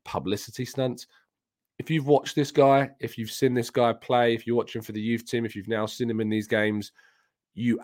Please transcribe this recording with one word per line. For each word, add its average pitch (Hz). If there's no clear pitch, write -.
publicity 101
stunt. 131
If -
you've 156
watched 143
this 143
guy, 139
if -
you've 110
seen 131
this 120
guy 117
play, 120
if 110
you're 117
watching 117
for 110
the 107
youth 117
team, 117
if 107
you've 101
now 110
seen 117
him 113
in 107
these 107
games, 107
you 117